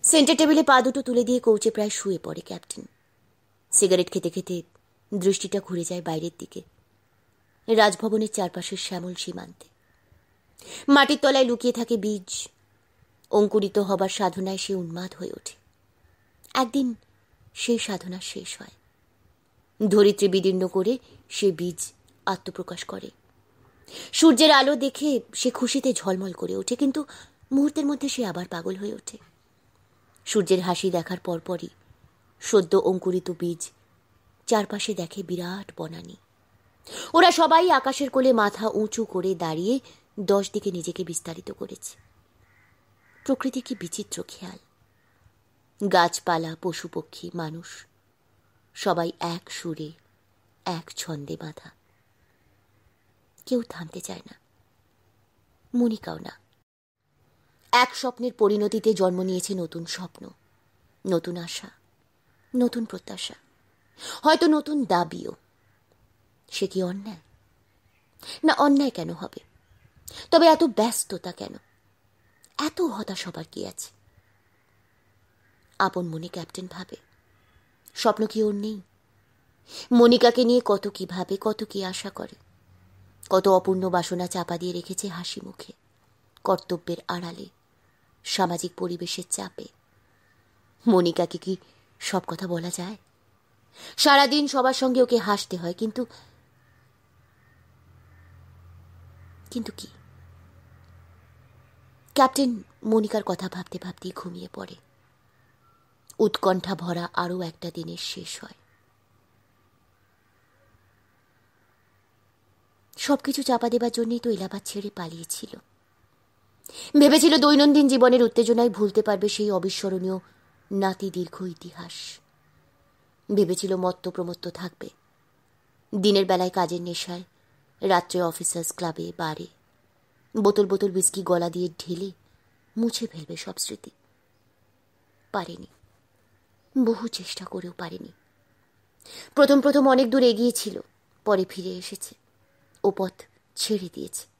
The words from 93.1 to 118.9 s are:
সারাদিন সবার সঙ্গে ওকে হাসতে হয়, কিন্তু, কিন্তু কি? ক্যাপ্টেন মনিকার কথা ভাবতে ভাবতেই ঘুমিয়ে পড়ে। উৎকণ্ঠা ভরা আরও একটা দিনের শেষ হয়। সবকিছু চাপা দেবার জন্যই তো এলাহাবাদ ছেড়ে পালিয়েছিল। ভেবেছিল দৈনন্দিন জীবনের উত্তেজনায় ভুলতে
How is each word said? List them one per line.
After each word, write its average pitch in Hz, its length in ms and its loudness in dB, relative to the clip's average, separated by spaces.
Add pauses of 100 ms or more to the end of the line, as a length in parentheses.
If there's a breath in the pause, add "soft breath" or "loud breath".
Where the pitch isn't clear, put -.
সারাদিন 285 500 4
সবার 262 260 2
সঙ্গে 254 280 2
ওকে 240 160 4
হাসতে 196 400 -2
হয়, 175 160 -6
কিন্তু, 226 320 -4 (3500)
কিন্তু 233 260 -8
কি? - 100 -16 (2250)
ক্যাপ্টেন 262 480 2 (200)
মনিকার 214 400 0
কথা 185 260 -4
ভাবতে 180 320 -12
ভাবতেই 185 340 -14
ঘুমিয়ে 180 380 -14
পড়ে। - 220 -14 (1400)
উৎকণ্ঠা 190 560 0
ভরা 175 380 -6
আরও 180 280 -4
একটা 170 320 -12
দিনের 170 240 -12
শেষ - 460 -12
হয়। - 100 -20 (4000)
সবকিছু 277 460 -2
চাপা 240 260 0
দেবার 233 220 0
জন্যই 233 280 -2
তো 240 100 -4
এলাহাবাদ 196 360 -6
ছেড়ে 202 300 -10
পালিয়েছিল। 165 640 -12 (1400 loud breath)
ভেবেছিল 285 380 8
দৈনন্দিন 294 500 8
জীবনের 247 360 6
উত্তেজনায় 233 460 4
ভুলতে 202 320 0